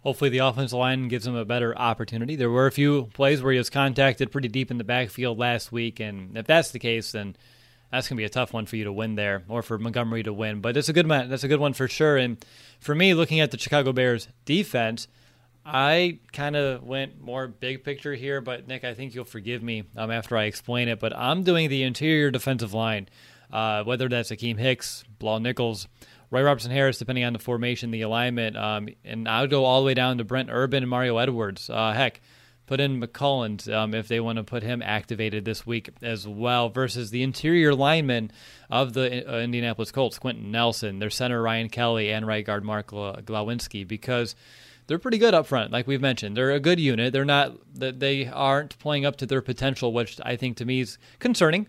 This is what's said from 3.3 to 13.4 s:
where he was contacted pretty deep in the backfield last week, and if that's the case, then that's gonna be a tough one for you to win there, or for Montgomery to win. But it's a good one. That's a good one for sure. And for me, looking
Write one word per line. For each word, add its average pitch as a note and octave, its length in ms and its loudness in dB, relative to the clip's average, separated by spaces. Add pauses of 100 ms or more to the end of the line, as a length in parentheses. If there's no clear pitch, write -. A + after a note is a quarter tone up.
where C3 100 2
he B2+ 60 4
was A#2+ 100 0
contacted C3+ 640 2
pretty C3+ 160 -2
deep B2 220 -2
in B2 80 -4
the A#2 60 -6
backfield A#2+ 540 -2
last A#2+ 340 -2
week, A#2 280 -4
and G2+ 380 -8
if A2 80 -8
that's D#3+ 240 4
the B2+ 80 -10
case, A2+ 340 -2
then G2+ 240 -6 (540)
that's B2+ 180 -2
gonna B2+ 80 -4
be A2 80 -2
a G2+ 60 -4
tough B2 220 -2
one A2 140 -4
for A#2 100 -8
you A2 80 -2
to G2+ 80 -4
win G#2+ 240 -4
there, G2+ 320 -2
or A#2 120 -2
for A2+ 160 -6
Montgomery A2+ 460 -2
to G#2+ 100 -4
win. G#2+ 280 -4
But A#2 160 -2
it's C#3+ 120 0
a D#3+ 40 0
good E3 160 4
one. C3+ 200 2
That's C3 160 -4
a C#3 40 -2
good C#3+ 120 4
one C#3+ 120 2
for C3 160 -2
sure. D3+ 280 4
And B2 260 0 (360)
for - 160 -4
me, F#3 200 6
looking D#3+ 260 2